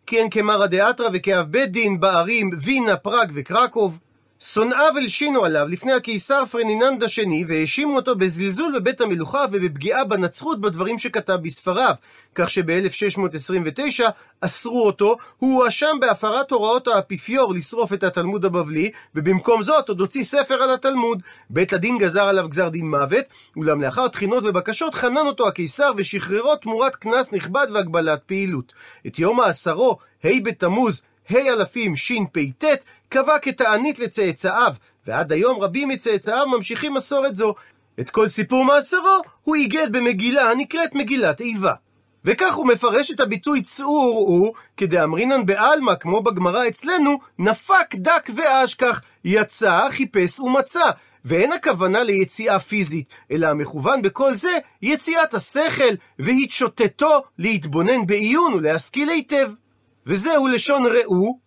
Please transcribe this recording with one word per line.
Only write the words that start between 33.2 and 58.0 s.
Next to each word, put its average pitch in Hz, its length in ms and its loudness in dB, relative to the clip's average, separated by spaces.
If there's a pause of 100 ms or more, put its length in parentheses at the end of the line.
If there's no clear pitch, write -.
כתענית 254 600 0
לצאצאיו, 196 720 0 (360)
ועד 139 240 -2
היום 208 300 0
רבים 233 280 -2
מצאצאיו 233 580 -2
ממשיכים 247 460 -4
מסורת 269 420 -2
זו. 208 180 0 (460)
את 123 100 -8
כל 214 180 2
סיפור 254 380 0
מאסרו 359 560 4 (220)
הוא 311 120 0
איגד 294 360 0
במגילה 240 600 2
הנקראת 320 440 -2
מגילת 226 460 0
איבה. 202 320 -2 (520)
וכך 294 280 0
הוא 277 140 -2
מפרש 247 440 2
את 262 80 -8
הביטוי 240 420 -2
צעור 277 560 0 (100)
הוא, 190 260 4 (240)
כדאמרינן 185 680 0
בעלמא, 220 500 2
כמו 190 260 -2
בגמרא 196 460 0
אצלנו, 285 520 0 (200)
נפק 233 560 2
דק 311 400 0
ואשכח, 262 680 2 (240)
יצא, 202 640 2
חיפש 190 500 0
ומצא. 269 460 0 (400)
ואין 185 260 2
הכוונה 208 520 0
ליציאה 202 560 0
פיזית, 165 480 -4 (240)
אלא 160 160 0
המכוון 151 540 -2
בכל 262 320 0
זה 339 240 -2 (240)
יציאת 311 520 0
השכל 269 600 2 (260)
והתשוטטו 254 1000 2 (180)
להתבונן 180 680 0